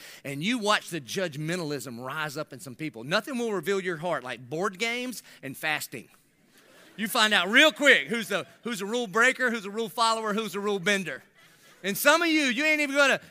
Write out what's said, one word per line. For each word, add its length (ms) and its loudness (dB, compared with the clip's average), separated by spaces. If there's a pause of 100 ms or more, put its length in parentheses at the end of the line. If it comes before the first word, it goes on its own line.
(240)
And 180 -6
you 140 0
watch 320 0
the 100 -6
judgmentalism 1040 -6
rise 360 -6
up 160 -10
in 60 -16
some 140 -14
people. 300 -10
Nothing 320 -2
will 160 -2
reveal 280 -2
your 180 -4
heart 260 -4
like 240 -10
board 300 -4
games 440 -6 (200)
and 120 -10
fasting. 540 -6 (880)
You 100 -6
find 280 2
out 160 2
real 200 8
quick 360 6
who's 220 -4
the, 180 -2 (160)
who's 180 -6
a 60 -6
rule 200 -2
breaker, 440 2
who's 160 -4
a 40 -10
rule 200 -6
follower, 420 0
who's 220 -2
a 60 -4
rule 180 -2
bender. 440 -2 (600)
And 140 -2
some 240 6
of 80 2
you, 160 4
you 200 0
ain't 160 2
even 160 0
gonna, 240 4 (100)